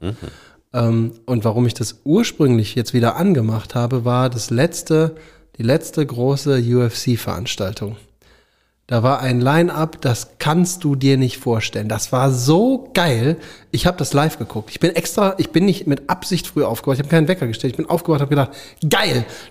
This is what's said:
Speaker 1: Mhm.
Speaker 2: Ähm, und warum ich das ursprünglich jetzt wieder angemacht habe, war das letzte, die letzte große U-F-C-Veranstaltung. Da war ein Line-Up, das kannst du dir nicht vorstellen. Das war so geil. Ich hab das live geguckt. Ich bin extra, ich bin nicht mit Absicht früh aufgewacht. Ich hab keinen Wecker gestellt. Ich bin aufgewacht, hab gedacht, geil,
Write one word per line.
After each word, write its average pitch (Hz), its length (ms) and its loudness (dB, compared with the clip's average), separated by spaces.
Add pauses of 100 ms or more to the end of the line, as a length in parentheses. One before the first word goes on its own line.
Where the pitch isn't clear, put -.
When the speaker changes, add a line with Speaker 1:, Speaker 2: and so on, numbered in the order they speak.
Speaker 1:
Mhm. 98 160 -6 (580)
Speaker 2:
Ähm, 113 380 2 (140)
und 117 180 0
warum 120 220 2
ich 117 80 0
das - 300 -8
ursprünglich 139 680 2
jetzt 120 200 -4
wieder 117 220 2
angemacht 123 580 0
habe, 120 300 0
war 123 240 2
das 120 220 -6
letzte, 160 640 0 (440)
die 117 40 -6
letzte 147 420 0
große 131 640 0
U-F-C-Veranstaltung. 113 1300 -2 (920)
Da 117 140 0
war 131 180 2
ein 127 200 0
Line-Up, 156 600 2
das - 380 -2
kannst 170 440 0
du 143 140 0
dir 135 200 4
nicht 127 220 0
vorstellen. 110 500 -2
Das 110 220 -4
war 131 220 2
so 175 600 2
geil. 151 420 2 (340)
Ich - 160 0
hab - 120 0
das 143 140 -4
live 143 260 2
geguckt. - 320 -10
Ich - 100 -14
bin 170 160 2
extra, 190 420 0
ich - 120 -2
bin 185 160 2
nicht 185 200 0
mit 139 240 -2
Absicht - 380 -4
früh 147 160 0
aufgewacht. 120 340 -2
Ich 139 60 -2
hab 143 60 -6
keinen 160 180 4
Wecker 180 180 0
gestellt. 117 280 -4
Ich - 20 -18
bin 160 120 -4
aufgewacht, 160 320 0
hab 139 100 -2
gedacht, 143 200 2 (380)
geil, 139 360 2 (260)